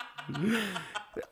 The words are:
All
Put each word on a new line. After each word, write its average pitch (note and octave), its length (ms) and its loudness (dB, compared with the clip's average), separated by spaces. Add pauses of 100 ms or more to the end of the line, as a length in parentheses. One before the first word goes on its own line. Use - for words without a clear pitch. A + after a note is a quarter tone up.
(360)
All F#3+ 840 0 (100)